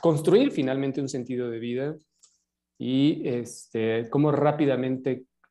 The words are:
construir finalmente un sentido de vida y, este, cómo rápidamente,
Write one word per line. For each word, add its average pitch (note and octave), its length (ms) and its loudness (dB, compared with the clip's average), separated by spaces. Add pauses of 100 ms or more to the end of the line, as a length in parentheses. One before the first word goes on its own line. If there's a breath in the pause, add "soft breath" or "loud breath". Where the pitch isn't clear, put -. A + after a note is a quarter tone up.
construir E3+ 500 4
finalmente C3+ 520 -2
un C3+ 80 -6
sentido B2 400 -4
de A2+ 80 -8
vida B2+ 380 -6 (840)
y, C#3 500 0
este, A2+ 800 -4
cómo D3 240 2
rápidamente, C3+ 960 0 (240)